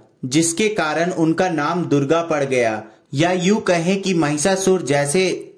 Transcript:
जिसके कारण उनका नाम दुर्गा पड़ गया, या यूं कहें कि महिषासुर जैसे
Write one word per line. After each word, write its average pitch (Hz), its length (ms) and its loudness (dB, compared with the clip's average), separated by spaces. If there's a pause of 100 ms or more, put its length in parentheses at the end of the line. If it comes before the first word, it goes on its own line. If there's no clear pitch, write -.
(240)
जिसके 165 440 0
कारण 165 420 -2
उनका 165 380 2
नाम 160 360 -2
दुर्गा 143 380 2
पड़ 156 220 -2
गया, 117 380 0 (320)
या 165 180 2
यूं 185 240 2
कहें 190 460 0
कि 190 120 -2
महिषासुर 170 680 0
जैसे 143 760 -2